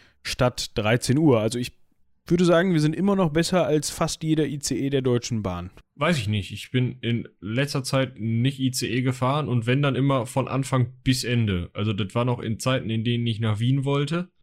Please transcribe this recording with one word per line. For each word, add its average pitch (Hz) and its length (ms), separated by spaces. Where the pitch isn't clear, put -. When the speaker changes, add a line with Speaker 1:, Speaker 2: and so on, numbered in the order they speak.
Speaker 1:
statt - 560
dreizehn 120 400
Uhr. 147 220
Also 110 180
ich 123 140
würde 175 180
sagen, 175 300
wir 156 80
sind 156 120
immer 196 220
noch 185 160
besser 165 340
als 151 240
fast - 320
jeder 156 260
I 143 120
C 135 200
E 135 100
der 139 120
Deutschen 120 420
Bahn. 90 280
Speaker 2:
Weiß 156 200
ich 98 80
nicht. 104 240
Ich - 180
bin 127 300
in 117 280
letzter 131 440
Zeit 131 360
nicht 117 400
I 131 120
C 127 160
E 117 140
gefahren 131 460
und 117 180
wenn, 131 160
dann 139 140
immer 131 320
von 127 220
Anfang 127 420
bis 131 200
Ende. 107 500
Also 104 200
das 98 200
war 120 120
noch 123 140
in 101 200
Zeiten, 131 320
in 113 140
denen 120 200
ich 113 140
nach 107 200
Wien 131 260
wollte. 147 440